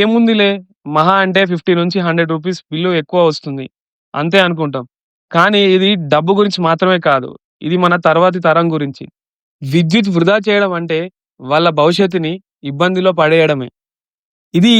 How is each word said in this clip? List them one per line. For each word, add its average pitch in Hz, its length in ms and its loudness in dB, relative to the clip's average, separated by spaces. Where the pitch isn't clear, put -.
ఏముందిలే, 226 460 2
మహా 170 180 2
అంటే 190 180 0
ఫిఫ్టీ 175 280 -2
నుంచి 175 260 -2
హండ్రెడ్ 165 280 -2
రూపీస్ 165 260 -6
బిల్లు 175 280 -4
ఎక్కువ 175 300 0
వస్తుంది, 135 360 -8
అంతే 170 260 2
అనుకుంటాం. 147 380 -4
కానీ 202 260 4
ఇది 190 140 2
డబ్బు 165 260 2
గురించి 196 280 -2
మాత్రమే 180 300 0
కాదు, 131 220 0
ఇది 175 180 0
మన 175 100 0
తర్వాతి 175 380 2
తరం 170 300 2
గురించి. 139 300 -8
విద్యుత్ 180 440 2
వృధా 190 200 2
చేయడం 202 320 0
అంటే 165 200 -4
వాళ్ళ 165 140 2
భవిష్యత్తుని 175 540 0
ఇబ్బందిలో 180 400 0
పడేయడమే. 151 460 2
ఇది 233 200 4